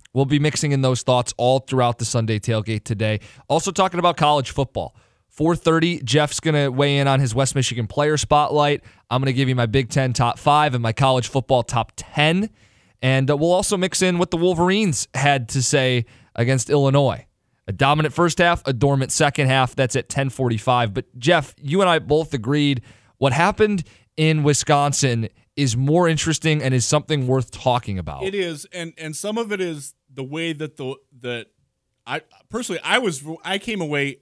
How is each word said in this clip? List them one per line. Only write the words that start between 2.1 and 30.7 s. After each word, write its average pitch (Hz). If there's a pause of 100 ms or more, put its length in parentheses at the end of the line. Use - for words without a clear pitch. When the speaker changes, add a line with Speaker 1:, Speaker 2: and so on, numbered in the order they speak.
Speaker 1:
Tailgate 110
today. 107 (280)
Also 165
talking 180
about 175
college 147
football. 113 (340)
Four 160
thirty, 165
Jeff's 139
gonna 147
weigh 143
in 139
on 135
his 123
West 131
Michigan 120
player 147
spotlight. 147 (260)
I'm 127
gonna 135
give 127
you 131
my 123
Big 120
Ten 131
top 120
five 147
and 120
my 113
college 131
football 127
top -
ten. 170 (500)
And, 131
uh, 147
we'll 165
also 190
mix 185
in 180
what 175
the 175
Wolverines 180
had 135
to 135
say 127 (320)
against 123
Illinois. 139 (400)
A 101
dominant 143
first 170
half, 170
a 135
dormant 135
second 143
half. 131
That's 135
at -
ten 135
forty-five. 120
But, 127
Jeff, 151
you 151
and 190
I 160
both 151
agreed 139 (340)
what 135
happened 196 (340)
in 156
Wisconsin 143 (260)
is 131
more 147
interesting 156
and 131
is 120
something 147
worth 131
talking 120
about. 76
Speaker 2:
It 190
is, 175
and, 170
and 156
some 214
of 220
it 190
is 160 (180)
the 135
way 165
that 151